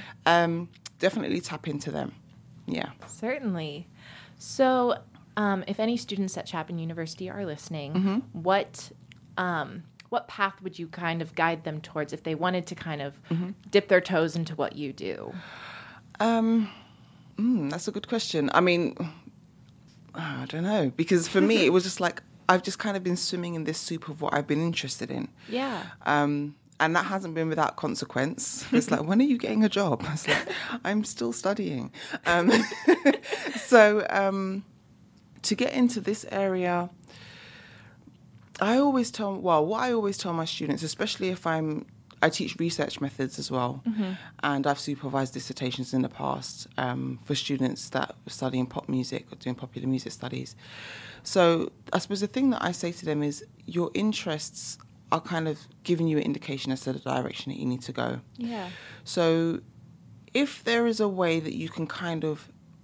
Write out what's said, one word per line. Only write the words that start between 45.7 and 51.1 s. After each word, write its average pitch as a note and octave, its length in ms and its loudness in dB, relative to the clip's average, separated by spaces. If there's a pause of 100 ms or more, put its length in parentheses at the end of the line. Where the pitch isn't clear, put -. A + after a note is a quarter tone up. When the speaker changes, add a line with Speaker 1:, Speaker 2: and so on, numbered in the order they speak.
Speaker 1:
in C3 80 4
the C3 80 0
past, C3+ 580 -6 (100)
um, C3 460 -2
for C#3+ 120 -2
students C3 540 -2
that C3+ 220 -2
are - 180 -20
studying B2+ 360 -2
pop - 240 -6
music B2+ 420 -4
or - 40 -16
doing B2+ 200 -6
popular B2+ 320 -8
music C3 240 -2
studies. B2+ 440 -10 (680)